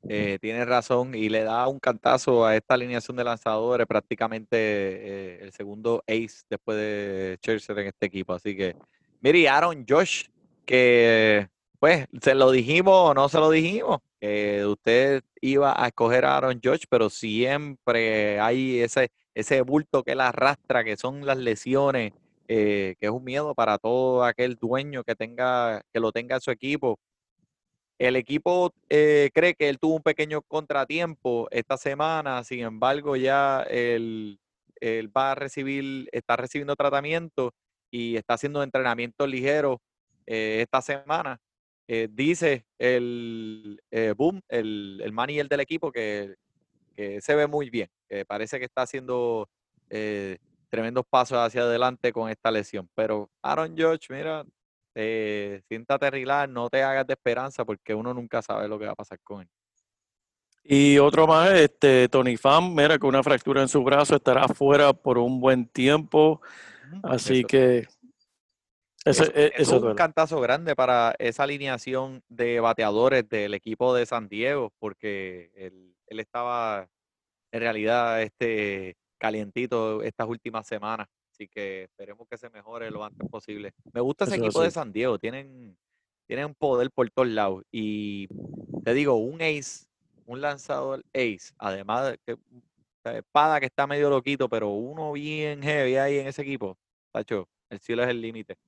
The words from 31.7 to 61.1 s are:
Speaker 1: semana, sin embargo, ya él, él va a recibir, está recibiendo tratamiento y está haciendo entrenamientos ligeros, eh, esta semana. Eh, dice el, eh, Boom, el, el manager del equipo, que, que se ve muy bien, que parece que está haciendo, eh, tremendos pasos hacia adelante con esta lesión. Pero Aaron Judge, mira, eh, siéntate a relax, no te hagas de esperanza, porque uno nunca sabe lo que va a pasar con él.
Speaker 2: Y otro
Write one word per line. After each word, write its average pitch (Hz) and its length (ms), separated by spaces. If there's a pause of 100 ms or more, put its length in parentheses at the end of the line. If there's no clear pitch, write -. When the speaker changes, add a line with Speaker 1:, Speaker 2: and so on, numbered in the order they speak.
Speaker 1:
semana, 143 680
sin 123 160
embargo, 131 560
ya 135 520
él, 113 720 (420)
él 113 360
va 135 160
a - 20
recibir, 135 760
está 120 240
recibiendo 143 400
tratamiento 143 800 (360)
y 117 260
está 113 180
haciendo 143 280
entrenamientos 127 680
ligeros, 135 500 (480)
eh, 110 360
esta 127 180
semana. 139 600 (480)
Eh, 113 220
dice 143 560 (120)
el, 117 1000 (100)
eh, 113 260
Boom, 175 320
el, 104 540
el 107 100
manager 139 360
del 143 120
equipo, 156 300
que, 104 460 (580)
que 101 260
se 147 140
ve 147 140
muy 147 220
bien, 113 180 (200)
que 101 160
parece 110 340
que 127 80
está 131 160
haciendo, 123 640 (420)
eh, 104 480 (320)
tremendos 117 380
pasos 127 300
hacia 117 240
adelante 120 500
con 113 180
esta 110 200
lesión. 104 440
Pero 107 360 (120)
Aaron 160 340
Judge, 160 340
mira, 151 340 (560)
eh, 107 680
siéntate 135 380
a 139 40
relax, 135 420
no 120 160
te 135 140
hagas 135 240
de 135 80
esperanza, 127 500
porque 107 300
uno 113 180
nunca 117 300
sabe 107 240
lo 107 140
que 107 60
va 104 60
a - 40
pasar 101 260
con 101 200
él. 87 60 (1160)
Speaker 2:
Y 143 340
otro 147 300